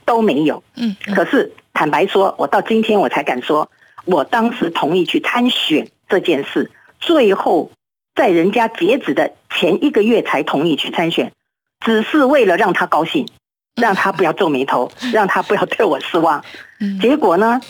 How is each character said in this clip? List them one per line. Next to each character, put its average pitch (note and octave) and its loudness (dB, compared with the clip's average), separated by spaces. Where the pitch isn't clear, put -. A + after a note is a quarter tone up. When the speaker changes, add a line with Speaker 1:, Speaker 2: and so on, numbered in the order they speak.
Speaker 1:
都 A#3 2
没 D#3 2
有。 C3 0
Speaker 2:
嗯， A3+ -4
嗯。 G3 -4
Speaker 1:
可 F#3+ 2
是 - 0
坦 - -2
白 D3+ 2
说， G3 2
我 - -2
到 G#3 0
今 A3 0
天 G#3+ 2
我 D3 2
才 C#3+ -2
敢 B2 -4
说， D3+ -2
我 F3 0
当 A#3 0
时 E3+ -4
同 E3 -2
意 F3 2
去 - -2
参 A#3+ 0
选 - -2
这 G3 2
件 D#3 -2
事， - -4
最 B3 2
后 - 0
在 C4 2
人 E3+ 2
家 A3+ 0
截 A3 0
止 - -4
的 - -2
前 F#3+ 0
一 C#4+ 0
个 A3+ 2
月 G#3 2
才 - -4
同 D3 -2
意 D#3 0
去 - -6
参 E3 -2
选， C3+ -2
只 A3+ 2
是 C#4+ 2
为 C4 4
了 F3 4
让 G3 2
他 F3 -2
高 E3 0
兴， A#3 -2
让 A3+ 2
他 F#3+ -2
不 F#3+ -2
要 - 2
皱 F3+ -2
眉 C3+ -2
头， C3+ -2
Speaker 2:
<laughs> B3 -4
Speaker 1:
让 G#3+ 2
他 F3+ -2
不 - -4
要 F3+ 0
对 - -2
我 D3+ 0
失 - -4
望。 D#3 0
Speaker 2:
嗯。 G3 -4
Speaker 1:
结 A#3 4
果 F#3+ 2
呢， A#3 0